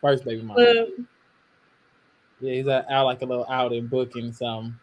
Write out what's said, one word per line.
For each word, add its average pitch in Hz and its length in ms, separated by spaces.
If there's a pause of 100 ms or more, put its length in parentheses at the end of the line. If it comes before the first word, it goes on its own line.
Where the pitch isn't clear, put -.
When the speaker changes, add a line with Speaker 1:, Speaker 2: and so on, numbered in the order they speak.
Speaker 1:
first 139 240
baby 117 160
mama. 113 200
Speaker 2:
Well, 233 260 (1500)
Speaker 1:
Yeah, 131 120
he's 131 140
out, 131 240
out, 135 140
like, 127 160
a 131 40
little 123 240
outing, 120 380
booking 120 460
something. 117 500